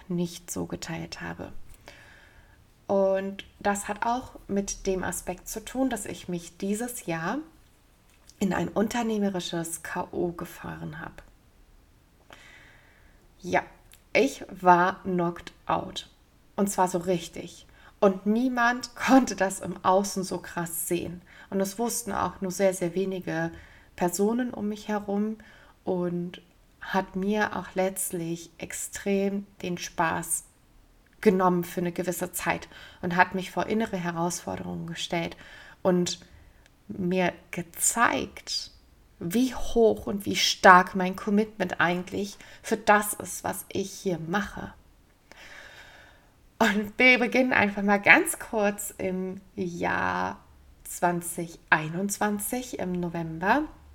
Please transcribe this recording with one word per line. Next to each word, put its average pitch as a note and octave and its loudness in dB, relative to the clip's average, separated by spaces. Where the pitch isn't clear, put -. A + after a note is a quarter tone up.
nicht F3 -6
so F3 -6
geteilt E3+ -10
habe. - -10
Und G3 2
das G3+ -2
hat G3+ -4
auch A#3+ -2
mit G3 -4
dem F#3 0
Aspekt F3+ -8
zu G#3+ -8
tun, C4 -2
dass A3 -6
ich - -10
mich F3 -8
dieses G#3+ -4
Jahr E3+ -4
in F#3+ 0
ein E3+ -2
unternehmerisches G3+ -2
K - -8
O F3 -2
gefahren D#3+ -12
habe. - -12
Ja, F3+ 0
ich A3 2
war F3+ 6
knocked F3 -2
out. - -4
Und G3 2
zwar F#3 2
so F3+ 0
richtig. - -4
Und F#3+ 4
niemand B3 2
<laughs> - -4
konnte A#3+ 8
das F#3+ 0
im - -8
Außen G3+ 4
so F#3 -4
krass - -6
sehen. F3 -4
Und G3 0
es G3 -2
wussten A3+ -4
auch - -2
nur F#3+ -4
sehr, F#3+ 2
sehr F3 -2
wenige F#3 -2
Personen G#3+ 0
um G#3 -4
mich G#3 -10
herum G#3 -2
und F3+ -2
hat - -4
mir G#3 0
auch - -8
letztlich F3+ -4
extrem G3 -2
den F3 -4
Spaß - -2
genommen F#3 4
für - -6
eine F3 -2
gewisse F3+ -4
Zeit - -4
und F3 -2
hat F3+ 6
mich F#3 -6
vor - -2
innere G#3+ -2
Herausforderungen F3 -4
gestellt E3+ -4
und F3+ 2
mir F#3 0
gezeigt, - -2
wie A#3 0
hoch G#3+ 4
und G3+ -4
wie - -2
stark F#3 8
mein F#3 0
Commitment G#3 0
eigentlich F3+ -2
für - -2
das G#3 4
ist, - -10
was F#3 -4
ich G3 -4
hier F3 -4
mache. F3 -6
Und G#3+ 2
wir B3+ 8
beginnen B3 2
einfach G3+ 2
mal G3+ 4
ganz A3 6
kurz G#3 -2
im F#3 -4
Jahr F3+ -2
zwanzig F3 -2
einundzwanzig G3+ -2
im F3+ -4
November. F3 0